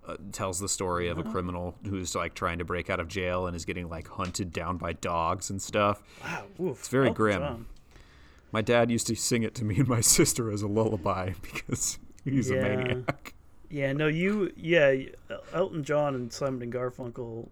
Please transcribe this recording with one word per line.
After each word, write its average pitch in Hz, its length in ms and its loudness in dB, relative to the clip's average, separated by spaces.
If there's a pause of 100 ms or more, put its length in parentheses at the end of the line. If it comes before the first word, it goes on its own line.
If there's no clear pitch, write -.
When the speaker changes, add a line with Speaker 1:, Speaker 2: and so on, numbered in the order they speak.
Speaker 1:
uh, 80 100 -10 (160)
tells 95 280 -4
the 98 100 -4
story 87 380 -2
of 82 100 -2
a - 40 -4
Speaker 2:
Uh-huh. - 100 -6
Speaker 1:
criminal 90 420 -4 (100)
who's, 95 300 -4
like, 85 200 -2
trying 85 240 -2
to 87 60 -4
break 87 240 -4
out 92 120 0
of 82 80 -4
jail 90 380 -2
and 87 100 -4
is 85 100 -8
getting, 87 240 -6
like, 80 180 -10
hunted 90 460 -6
down 87 240 -4
by 85 160 -4
dogs 87 560 -2
and 95 100 -6
stuff. 104 420 2 (200)
Speaker 2:
Wow, - 220 -8 (160)
oof. 165 180 -4
Speaker 1:
It's - 100 -12
very 127 200 4
Speaker 2:
Elton 117 80 2
Speaker 1:
grim. 104 260 4
Speaker 2:
John. - 240 -6 (840)
Speaker 1:
My 110 100 2
dad 120 280 6
used 117 180 2
to 113 80 0
sing 120 260 2
it 110 140 -2
to 117 80 -2
me 104 160 0
and 135 80 6
my 117 120 4
<laughs> - 160 6
sister 123 360 4
as 101 100 -2
a 107 60 -2
lullaby 101 640 2 (100)
because - 560 -4 (260)
he's 131 260 2
a 131 40 2
Speaker 2:
Yeah. 131 80 2 (140)
Speaker 1:
maniac. 127 580 -2 (340)
Speaker 2:
Yeah, 139 240 -2
no, 151 140 2
you, 180 500 2
yeah, 160 360 6
y-, 135 180 0 (180)
El-, - 140 -10 (100)
Elton 165 320 0
John 147 300 2
and 123 180 -6
Simon 131 300 -4
and 120 100 -6
Garfunkel 120 800 -6